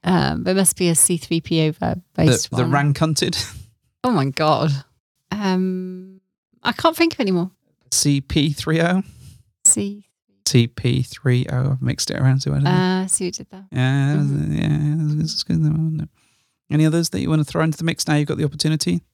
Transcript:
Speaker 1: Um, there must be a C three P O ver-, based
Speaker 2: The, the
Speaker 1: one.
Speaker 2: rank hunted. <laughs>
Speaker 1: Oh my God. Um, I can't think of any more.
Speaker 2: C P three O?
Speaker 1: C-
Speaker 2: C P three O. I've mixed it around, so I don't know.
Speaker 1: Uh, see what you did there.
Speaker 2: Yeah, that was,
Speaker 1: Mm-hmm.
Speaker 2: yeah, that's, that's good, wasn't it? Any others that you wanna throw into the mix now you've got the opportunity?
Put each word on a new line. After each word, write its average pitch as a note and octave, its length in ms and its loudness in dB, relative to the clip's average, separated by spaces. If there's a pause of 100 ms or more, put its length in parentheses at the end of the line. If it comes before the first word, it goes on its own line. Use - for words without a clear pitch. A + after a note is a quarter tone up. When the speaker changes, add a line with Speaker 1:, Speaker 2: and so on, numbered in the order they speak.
Speaker 1:
Um, D#3+ 400 2
there F#3 100 0
must F#3+ 220 2
be F3 140 2
a E3 40 2
C F3 220 2
three E3 240 -2
P D#3+ 260 0
O D3+ 60 0
ver-, - 300 -4 (120)
based C3+ 360 2
Speaker 2:
The, A#2+ 60 -4
the B2+ 80 2
Speaker 1:
one. - 80 2
Speaker 2:
rank C#3+ 260 2
hunted. D#3+ 400 0 (340)
<laughs> - 320 -18
Speaker 1:
Oh B3+ 60 2
my D3 160 2
God. D3+ 440 2 (600)
Um, F#3 920 -4 (420)
I A#3+ 100 -2
can't E4 220 0
think E4 200 2
of - 60 -10
any G3+ 100 0
more. F3+ 200 0 (400)
Speaker 2:
C C#3+ 300 2
P D3+ 320 0
three D#3+ 300 0
O? F#3 200 2 (640)
Speaker 1:
C- G3+ 400 0 (420)
Speaker 2:
C A#2 200 4
P B2+ 360 -2
three B2+ 480 -2
O. C3+ 200 0
I've C3 120 -2
mixed - 280 -4
it - 100 -4
around, C3 200 4
so C#3+ 100 -4
I C#3+ 60 -2
don't C#3 80 0
know. F3 60 2
Speaker 1:
Uh, F#3 360 2
see - 180 -4
what F3+ 140 -6
you - 60 -14
did - 60 -20
there. F#3+ 220 -20
Speaker 2:
Yeah, C3+ 400 0
that D3+ 60 0
was, D3 80 0
Speaker 1:
Mm-hmm. D3 300 -2
Speaker 2:
yeah, D3+ 600 0
that's, D#3 160 -2
that's - 100 -6
good, E3 200 -2
wasn't D#3 400 0
it? D#3 60 -8 (640)
Any D#3 140 4
others E3 240 0
that - 100 -6
you - 80 -2
wanna D#3 140 2
throw D#3+ 220 -2
into D#3 120 -2
the - 60 -8
mix E3 240 -4
now D3+ 80 0
you've D3 140 0
got - 100 -4
the D#3 60 0
opportunity? D#3 580 -2 (120)